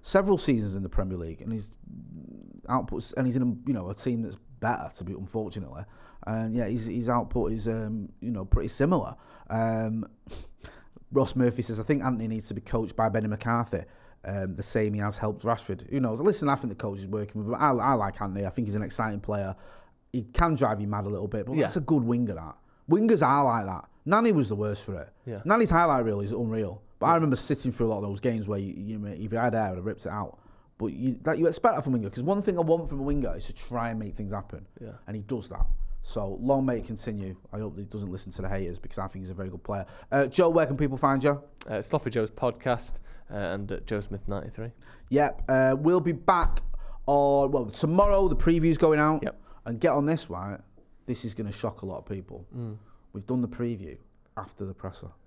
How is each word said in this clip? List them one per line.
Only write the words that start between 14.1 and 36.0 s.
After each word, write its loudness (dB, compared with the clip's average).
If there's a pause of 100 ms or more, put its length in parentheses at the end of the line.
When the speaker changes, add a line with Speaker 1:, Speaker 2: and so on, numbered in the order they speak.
Speaker 1:
Um, -4
the -8
same 0
he -2
has -2
helped -4
Rashford. -2
Who -2
knows? 0
Listen, 4
I 6
think -6
the -6
coach -6
is -8
working -4
with -4
him. -2
I, 6
I 4
like 0
Antony. -2
I -2
think -2
he's 0
an 0
exciting -4
player. -4 (580)
He -2
can 2
drive 2
you -2
mad -2
a -4
little -4
bit, -4
but -4
Speaker 2:
Yeah. 4
Speaker 1:
that's 0
a 0
good 4
winger, 2
that. -10 (320)
Wingers 6
are 6
like 4
that. -6 (160)
Nani 6
was 4
the 0
worst -2
for -6
it. -10 (160)
Speaker 2:
Yeah. -8
Speaker 1:
Nani's 4
highlight 6
reel 0
is -4
unreal. -2 (180)
But 2
I 4
Speaker 2:
Yeah. 6
Speaker 1:
remember 4
sitting 0
through 0
a 2
lot 0
of -4
those -4
games 0
where -2
you, -6
you, -8
if -8
you -2
had 2
air, 0
I'd -6
have -8
ripped -6
it -4
out. -6 (380)
But -4
you, -2
that 2
you 4
expect 0
that -4
from -2
a 0
winger, -4
'cause -8
one 0
thing -2
I -2
want 0
from -6
a -4
winger -2
is -10
to -10
try -6
and -6
make -8
things -6
happen. -10 (140)
Speaker 2:
Yeah. -14 (160)
Speaker 1:
And -10
he -8
does -6
that. 4 (360)